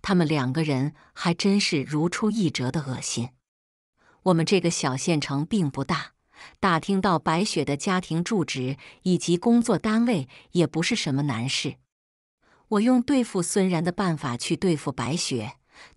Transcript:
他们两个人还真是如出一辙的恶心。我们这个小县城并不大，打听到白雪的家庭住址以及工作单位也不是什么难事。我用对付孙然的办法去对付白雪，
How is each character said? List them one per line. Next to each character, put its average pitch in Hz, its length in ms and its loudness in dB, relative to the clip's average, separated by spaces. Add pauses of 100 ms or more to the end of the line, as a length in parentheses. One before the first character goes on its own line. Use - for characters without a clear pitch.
他 - 120 -2
们 175 140 4
两 139 240 0
个 156 120 0
人 143 300 -2 (200)
还 175 200 -2
真 196 240 2
是 175 240 0
如 151 280 -2
出 214 200 -2
一 214 200 0
辙 127 200 -4
的 151 120 -2
恶 131 180 -6
心。 120 300 -6 (920)
我 185 100 4
们 165 120 2
这 190 140 4
个 175 100 0
小 160 280 -2
县 165 220 0
城 139 260 -2
并 175 240 0
不 180 120 -6
大， - 300 -4 (480)
打 180 180 2
听 196 220 0
到 185 180 2
白 165 240 0
雪 180 220 0
的 139 140 -2
家 185 240 0
庭 165 200 -2
住 180 220 0
址 135 320 -4 (280)
以 185 140 4
及 170 200 2
工 233 240 4
作 233 160 2
单 220 260 2
位 202 240 0 (240)
也 170 160 2
不 160 160 -2
是 202 100 0
什 156 220 -2
么 139 60 0
难 123 260 -2
事。 - 300 -4 (920)
我 208 140 0
用 247 200 4
对 262 220 2
付 196 180 -4
孙 185 280 2
然 170 120 0
的 180 120 -2
办 180 240 -2
法 123 180 -6
去 156 220 -4
对 180 180 2
付 143 160 -4
白 127 240 -4
雪， 123 380 -4 (440)